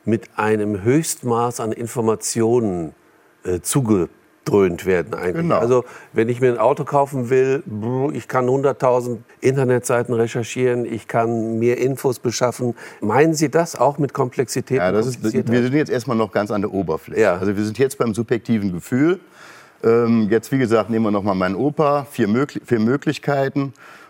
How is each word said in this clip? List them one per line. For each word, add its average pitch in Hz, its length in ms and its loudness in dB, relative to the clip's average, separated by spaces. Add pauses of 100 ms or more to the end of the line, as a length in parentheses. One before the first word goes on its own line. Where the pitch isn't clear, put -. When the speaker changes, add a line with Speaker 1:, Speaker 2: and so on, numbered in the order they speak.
Speaker 1:
mit 110 320 -2
einem 104 460 0
Höchstmaß 120 800 0
an 110 100 -4
Informationen, 110 1200 -2 (540)
äh, 90 140 -2
zugedröhnt 98 1300 0
werden 90 260 0
eigentlich. 90 300 -4
Speaker 2:
Genau. 156 160 2
Speaker 1:
Also 120 260 2 (300)
wenn 113 160 0
ich 120 100 -4
mir 127 100 4
ein 120 80 -4
Auto 139 260 2
kaufen 139 440 -2
will, 131 380 2
brr, 127 480 -4
ich 123 120 -8
kann 127 220 0
hunderttausend 127 760 0 (200)
Internetseiten 123 720 2
recherchieren, 120 720 0
ich - 220 -8
kann 113 500 0
mir 120 180 2
Infos 131 420 -2
beschaffen. 123 560 -2 (280)
Meinen 139 320 4
Sie 147 160 0
das 160 260 0
auch 139 220 0
mit 143 160 -4
Komplexität 127 640 -2
Speaker 2:
Ja, 92 100 2
Speaker 1:
und 92 60 0
Speaker 2:
das 113 140 0
ist, 123 80 -6
Speaker 1:
Kompliziertheit? 117 360 -2
Speaker 2:
wir 120 100 4
sind 127 120 0
jetzt 151 160 0
erstmal 123 260 -2
noch 110 160 0
ganz 104 180 0
an 104 120 0
der 101 100 -4
Oberfläche. 90 480 -4
Speaker 1:
Ja. 92 160 6
Speaker 2:
Also 98 180 0
wir 104 100 0
sind 107 120 -4
jetzt 131 220 0
beim 117 160 0
subjektiven 110 580 -2
Gefühl. 143 480 0 (640)
Ähm, 113 480 4
jetzt, 113 200 0
wie 135 80 0
gesagt, 113 300 2
nehmen 113 160 0
wir 104 60 0
noch 101 120 0
mal 98 120 0
meinen 92 220 0
Opa. 143 540 0
Vier 107 180 0
Mögli-, 127 360 -2
vier 117 160 0
Möglichkeiten. 139 920 -2 (360)